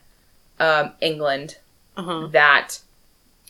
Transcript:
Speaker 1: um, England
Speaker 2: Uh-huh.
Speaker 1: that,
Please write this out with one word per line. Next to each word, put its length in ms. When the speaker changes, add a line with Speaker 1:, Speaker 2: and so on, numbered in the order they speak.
Speaker 1:
um, 400
England 560
Speaker 2:
Uh-huh. 320
Speaker 1:
that, 500